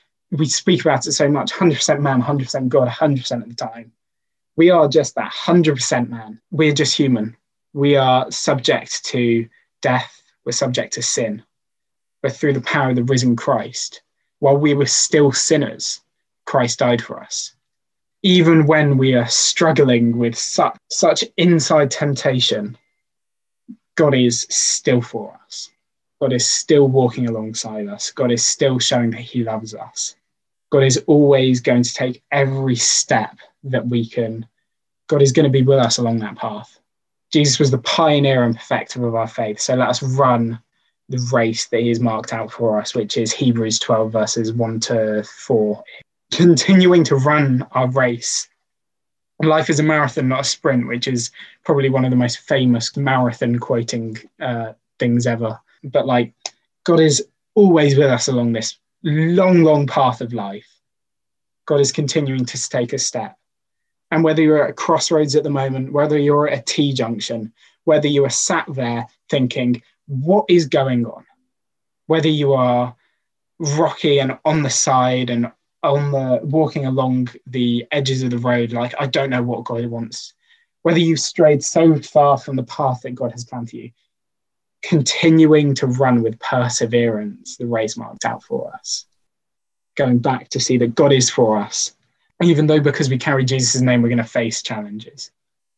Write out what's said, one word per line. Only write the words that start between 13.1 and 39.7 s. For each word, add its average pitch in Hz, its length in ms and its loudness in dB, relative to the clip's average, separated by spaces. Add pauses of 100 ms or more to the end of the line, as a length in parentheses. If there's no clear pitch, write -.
Christ, - 680 -4 (360)
while 143 180 4
we 143 180 2
were 143 120 0
still 147 460 2
sinners, - 680 -2 (440)
Christ 120 340 -2
died 120 240 0
for - 180 -14
us. - 360 -12 (640)
Even 165 440 6
when 147 300 4
we 131 180 2
are 117 120 2
struggling 127 880 2
with 117 220 -2
su-, - 320 -2 (220)
such - 320 0 (120)
inside 160 540 2
temptation, 127 880 -2 (1160)
God 147 180 4
is 123 360 0
still - 520 0
for 107 420 -12
us. - 260 -18 (500)
God 131 120 0
is 123 160 0
still 143 400 4
walking 127 400 0
alongside 110 580 -8
us. 101 240 -10
God 123 220 -2
is 117 120 0
still 127 340 0
showing 120 320 0
that 113 100 -8
he 120 240 -6
loves 110 300 -8
us. - 420 -12 (540)
God 135 120 4
is 131 240 2
always 135 540 4
going 123 220 2
to - 120 -4
take 127 280 -6 (100)
every 135 440 0
step - 600 -2 (280)
that 127 220 -4
we 120 220 -2
can. 113 380 -6 (640)
God 143 140 4
is 135 100 6
gonna 147 160 4
be 131 140 4
with 135 160 4
us 117 200 0
along 117 220 -2
that 104 160 -8
path. 110 420 -10 (540)
Jesus 147 260 2
was 139 120 2
the 127 80 0
pioneer 139 640 2
and 113 120 0
perfecter 123 500 -6
of 113 80 -4
our 113 140 -4
faith. 107 320 -8
So 127 140 -2